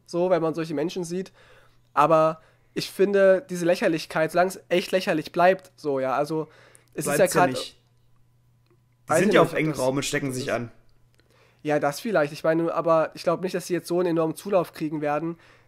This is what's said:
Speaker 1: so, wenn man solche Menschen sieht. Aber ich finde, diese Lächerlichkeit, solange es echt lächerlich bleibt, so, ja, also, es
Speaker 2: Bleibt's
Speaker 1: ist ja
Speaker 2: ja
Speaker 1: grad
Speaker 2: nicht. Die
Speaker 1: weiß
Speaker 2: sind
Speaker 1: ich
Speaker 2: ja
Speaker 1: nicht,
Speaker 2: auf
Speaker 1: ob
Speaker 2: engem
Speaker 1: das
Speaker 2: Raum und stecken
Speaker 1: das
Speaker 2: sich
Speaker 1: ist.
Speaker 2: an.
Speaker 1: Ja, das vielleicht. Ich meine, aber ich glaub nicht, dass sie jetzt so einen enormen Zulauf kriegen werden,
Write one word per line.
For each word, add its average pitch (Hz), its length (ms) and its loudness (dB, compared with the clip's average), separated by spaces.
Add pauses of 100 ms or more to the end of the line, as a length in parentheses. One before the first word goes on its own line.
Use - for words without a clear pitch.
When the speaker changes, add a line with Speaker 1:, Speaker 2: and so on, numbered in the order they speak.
Speaker 1:
so, 175 260 -2
wenn 170 120 2
man 160 120 -2
solche 160 200 -6
Menschen 170 300 -4
sieht. 180 280 -8 (640)
Aber 160 460 4 (340)
ich - 160 -8
finde, 190 580 4
diese 175 180 -4
Lächerlichkeit, 165 640 0
solange 180 180 2
es 190 180 -12
echt 180 220 0
lächerlich 185 400 -2
bleibt, 185 460 2
so, 139 240 -4
ja, 131 160 -2
also, 151 320 -4 (460)
es 147 100 -6
Speaker 2:
Bleibt's 143 200 0
Speaker 1:
ist 180 100 0
ja - 80 4
Speaker 2:
ja 180 40 6
Speaker 1:
grad 135 40 -2
Speaker 2:
nicht. - 260 -10 (1300)
Die - 40 -4
Speaker 1:
weiß 156 80 4
Speaker 2:
sind 196 80 2
Speaker 1:
ich 202 60 4
Speaker 2:
ja 202 80 8
Speaker 1:
nicht, 160 60 2
Speaker 2:
auf - 40 -10
Speaker 1:
ob 143 60 -4
Speaker 2:
engem 156 120 0
Speaker 1:
das 135 80 -6
Speaker 2:
Raum 131 180 0
und 139 60 -2
stecken 143 260 -4
Speaker 1:
das 127 80 -6
Speaker 2:
sich 123 120 -6
Speaker 1:
ist. - 40 -2
Speaker 2:
an. 117 200 -6 (920)
Speaker 1:
Ja, 147 140 0
das 143 180 -2
vielleicht. 160 340 0
Ich - 120 -10
meine, 165 280 0
aber 165 420 0
ich - 100 -16
glaub 170 180 0
nicht, 180 140 -4
dass 170 100 -8
sie 180 60 -8
jetzt 165 160 -4
so 170 100 0
einen 185 120 0
enormen 165 260 0
Zulauf 190 360 -2
kriegen 151 280 -6
werden, 151 360 -4 (320)